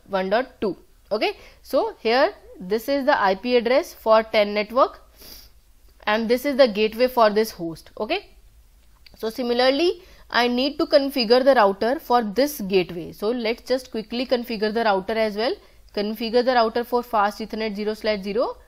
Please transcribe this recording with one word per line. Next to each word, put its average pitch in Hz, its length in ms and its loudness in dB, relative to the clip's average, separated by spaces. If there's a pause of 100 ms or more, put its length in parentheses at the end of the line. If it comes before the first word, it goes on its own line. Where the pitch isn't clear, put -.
one 190 220 -2
dot 247 280 -2
two. 196 160 -4 (360)
Okay, 285 220 -2 (280)
so 349 380 -2
here 262 340 2 (260)
this 208 300 -6
is 277 160 0
the 269 160 2
I 196 140 2
P 247 220 0
address 247 360 0
for 220 300 4
ten 208 320 0
network 226 440 0 (1080)
and 220 200 -2
this 247 160 0
is 285 140 -2
the 262 100 6
gateway 220 400 0
for 233 220 4
this 214 220 0
host. 165 480 -12
Okay, 294 320 -6 (840)
so 220 140 -8
similarly 262 720 0 (320)
I 240 140 2
need 254 320 -2
to 330 60 0
configure 269 580 2
the 269 120 6
router 226 440 2
for 240 240 2
this 226 380 -2
gateway. 180 500 -2
So 208 200 -4
let's 233 320 -4
just 262 280 -4
quickly 233 340 -6
configure 226 480 -4
the 226 120 0
router 196 260 0
as 220 240 -2
well. 233 180 -2 (400)
Configure 220 520 -2
the 254 80 0
router 233 320 0
for 240 180 -2
fast 208 380 -2
Ethernet 214 340 -8
zero 214 180 -4
slash 214 280 -4
zero, 233 340 -4 (120)